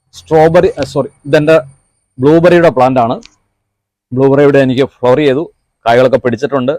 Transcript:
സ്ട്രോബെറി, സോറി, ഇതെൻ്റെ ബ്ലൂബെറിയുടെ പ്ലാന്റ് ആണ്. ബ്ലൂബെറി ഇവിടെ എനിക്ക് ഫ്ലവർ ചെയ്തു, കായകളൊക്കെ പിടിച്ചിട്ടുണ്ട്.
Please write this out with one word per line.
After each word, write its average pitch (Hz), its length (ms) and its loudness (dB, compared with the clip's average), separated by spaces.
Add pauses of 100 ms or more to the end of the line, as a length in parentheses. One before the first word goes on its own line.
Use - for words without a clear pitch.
(180)
സ്ട്രോബെറി, 165 520 0 (220)
സോറി, 135 180 -6 (180)
ഇതെൻ്റെ 156 280 2 (640)
ബ്ലൂബെറിയുടെ 165 560 4
പ്ലാന്റ് 127 260 0
ആണ്. 131 140 -4 (1000)
ബ്ലൂബെറി 135 300 2
ഇവിടെ 139 200 2
എനിക്ക് 127 200 -2 (100)
ഫ്ലവർ 123 300 0
ചെയ്തു, 139 180 -2 (400)
കായകളൊക്കെ 120 400 0
പിടിച്ചിട്ടുണ്ട്. 127 540 -4